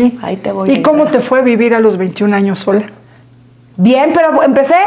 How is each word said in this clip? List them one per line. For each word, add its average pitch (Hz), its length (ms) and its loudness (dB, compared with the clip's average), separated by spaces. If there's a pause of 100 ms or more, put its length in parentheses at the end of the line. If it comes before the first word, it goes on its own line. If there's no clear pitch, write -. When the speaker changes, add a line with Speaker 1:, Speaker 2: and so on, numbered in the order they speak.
Speaker 1:
sí. 247 200 0
Speaker 2:
ahí 190 140 -6
te 202 160 -6
voy, 190 180 -2
Speaker 1:
¿Y - 120 0
cómo 302 220 2
Speaker 2:
hija. - 80 -4
Speaker 1:
te 247 80 0
fue 254 220 -2
vivir 233 320 2
a 226 60 0
los 214 180 2
veintiún 202 360 -2
años 196 260 -2
sola? 208 240 -2 (960)
Speaker 2:
Bien, 254 360 2
pero 311 280 2
empecé, 277 340 2 (100)